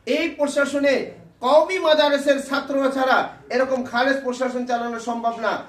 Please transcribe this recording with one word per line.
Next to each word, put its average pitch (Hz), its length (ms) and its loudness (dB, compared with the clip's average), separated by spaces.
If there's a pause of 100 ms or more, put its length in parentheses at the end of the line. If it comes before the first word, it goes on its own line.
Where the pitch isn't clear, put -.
এই 294 240 0
প্রশাসনে 277 840 0 (280)
কওমি 330 400 4
মাদারেসের 294 580 4 (100)
ছাত্ররা 269 440 0
ছাড়া 262 260 2 (320)
এরকম 262 340 0
খালেস 269 400 0
প্রশাসন 247 420 -4
চালানো 233 340 -4
সম্ভব 233 400 -4
না। 208 140 -2 (160)